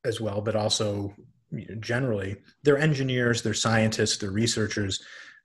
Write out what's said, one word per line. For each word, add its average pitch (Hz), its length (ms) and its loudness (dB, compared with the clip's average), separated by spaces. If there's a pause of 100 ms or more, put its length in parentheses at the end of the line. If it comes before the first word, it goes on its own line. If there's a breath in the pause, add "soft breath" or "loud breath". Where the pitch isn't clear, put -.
as 113 160 -2
well, 104 200 -2
but 104 160 -2
also, 104 580 0 (380)
you 123 160 -8
know, - 80 -10
generally, 110 640 -2 (260 soft breath)
they're 139 120 8
engineers, 127 640 2
they're 107 140 -2
scientists, 110 640 2
they're 98 160 -6
researchers, 104 680 0 (440 loud breath)